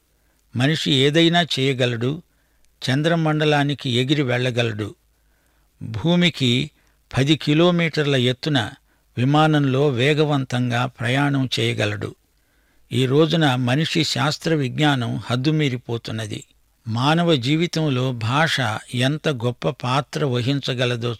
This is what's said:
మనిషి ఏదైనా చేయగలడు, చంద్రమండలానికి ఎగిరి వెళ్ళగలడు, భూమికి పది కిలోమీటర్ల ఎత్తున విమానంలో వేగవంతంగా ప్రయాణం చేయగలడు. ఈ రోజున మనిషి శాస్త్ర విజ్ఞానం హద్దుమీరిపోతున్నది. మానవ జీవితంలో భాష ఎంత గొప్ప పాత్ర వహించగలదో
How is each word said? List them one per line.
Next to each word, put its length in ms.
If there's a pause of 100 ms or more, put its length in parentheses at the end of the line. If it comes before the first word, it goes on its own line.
(560)
మనిషి 360
ఏదైనా 500
చేయగలడు, 800 (600)
చంద్రమండలానికి 1080
ఎగిరి 320
వెళ్ళగలడు, 720 (880)
భూమికి 880 (460)
పది 200
కిలోమీటర్ల 800
ఎత్తున 540 (480)
విమానంలో 680
వేగవంతంగా 1000
ప్రయాణం 640 (120)
చేయగలడు. 540 (800)
ఈ 140
రోజున 480
మనిషి 500
శాస్త్ర 500
విజ్ఞానం 640
హద్దుమీరిపోతున్నది. 1300 (440)
మానవ 460
జీవితంలో 800
భాష 480 (340)
ఎంత 340
గొప్ప 400
పాత్ర 560
వహించగలదో 960